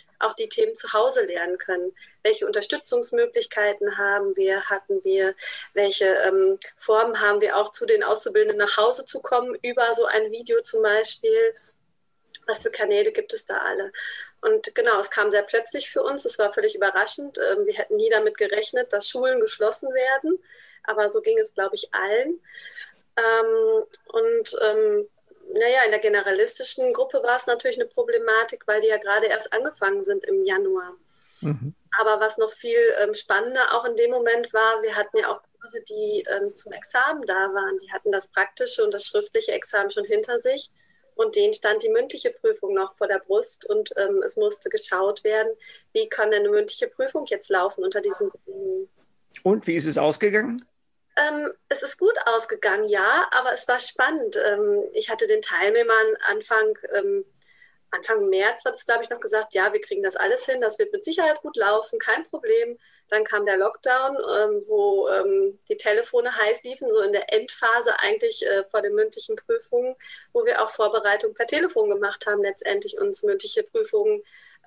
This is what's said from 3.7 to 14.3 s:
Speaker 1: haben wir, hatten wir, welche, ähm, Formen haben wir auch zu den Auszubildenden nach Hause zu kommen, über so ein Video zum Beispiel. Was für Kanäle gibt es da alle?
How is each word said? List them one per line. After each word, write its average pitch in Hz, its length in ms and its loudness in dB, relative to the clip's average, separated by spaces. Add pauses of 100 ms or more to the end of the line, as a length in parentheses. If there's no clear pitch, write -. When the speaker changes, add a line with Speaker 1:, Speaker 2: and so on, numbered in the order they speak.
Speaker 1:
haben 202 380 0
wir, 190 280 0
hatten 196 400 -4
wir, 190 320 2 (380)
welche, 202 320 2
ähm, 190 520 4 (200)
Formen 226 420 2
haben 208 220 2
wir 208 160 0
auch 208 140 0
zu - 140 -4
den 214 180 4
Auszubildenden 214 540 2
nach 208 200 2
Hause 233 280 2
zu - 160 -8
kommen, 247 400 -2
über 240 320 0
so 226 120 2
ein 214 260 0
Video 233 300 0
zum 226 200 0
Beispiel. 220 720 2 (920)
Was 220 140 -4
für - 100 -2
Kanäle 208 420 2
gibt - 180 -4
es 220 140 -6
da - 140 -4
alle? 196 340 -4 (480)